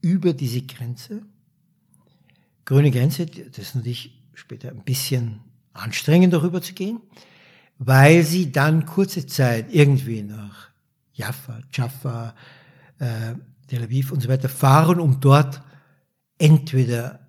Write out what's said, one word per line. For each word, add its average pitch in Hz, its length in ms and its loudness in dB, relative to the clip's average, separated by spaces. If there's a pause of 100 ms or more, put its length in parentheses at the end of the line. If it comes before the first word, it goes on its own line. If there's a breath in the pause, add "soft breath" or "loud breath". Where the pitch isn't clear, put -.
über 175 320 0
diese 127 280 -6
Grenze. 127 600 -14 (1400)
Grüne 143 240 4
Grenze, 139 360 -2
das - 320 -20
ist - 160 -18
natürlich 120 480 -10 (120)
später - 340 -18
ein 107 160 -18
bisschen 120 560 -4 (320)
anstrengend, 170 640 0
darüber 170 260 -2
zu - 140 -16
gehen, 220 260 -10 (760 soft breath)
weil 139 460 8
sie 160 280 -2
dann 156 320 2
kurze 190 420 -4
Zeit 117 440 -2
irgendwie 135 520 2
nach 104 460 -18 (460)
Jaffa, 117 460 -12 (120)
Jaffa, 117 640 -8 (640 soft breath)
äh, 113 360 -8 (320)
Tel 120 180 -6
Aviv 131 280 -4
und 139 80 -4
so - 80 -4
weiter 131 220 -2
fahren, 160 500 4
um 147 200 0
dort 139 420 2 (760 soft breath)
entweder 131 920 2